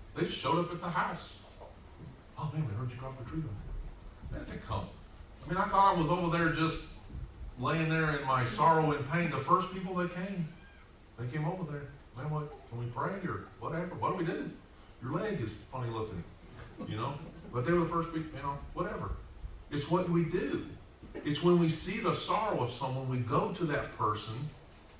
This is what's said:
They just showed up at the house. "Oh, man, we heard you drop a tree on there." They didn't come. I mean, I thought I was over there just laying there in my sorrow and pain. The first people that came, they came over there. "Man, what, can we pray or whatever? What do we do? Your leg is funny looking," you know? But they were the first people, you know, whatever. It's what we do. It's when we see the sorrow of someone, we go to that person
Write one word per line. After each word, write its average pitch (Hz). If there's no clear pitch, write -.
They -
just 180
showed 165
up 175
at 165
the 185
house. 180
"Oh, 156
man, 156
we 98
heard 123
you -
drop 127
a 117
tree 156
on 151
there." -
They -
didn't -
come. 98
I 139
mean, 175
I 202
thought 196
I -
was 156
over 170
there 165
just 160
laying 156
there 156
in -
my 127
sorrow 160
and 135
pain. 165
The -
first 185
people 185
that 175
came, 180
they 120
came 151
over 175
there. 143
"Man, 151
what, 147
can 117
we 120
pray 147
or 104
whatever? 165
What -
do 185
we 180
do? -
Your 127
leg 190
is 104
funny 120
looking," 110
you 104
know? 110
But 123
they 170
were 175
the 160
first 165
people, 160
you 139
know, -
whatever. 165
It's 147
what 175
we 170
do. -
It's 147
when 175
we 170
see 185
the 165
sorrow 208
of 120
someone, 131
we 127
go 151
to 170
that 143
person 113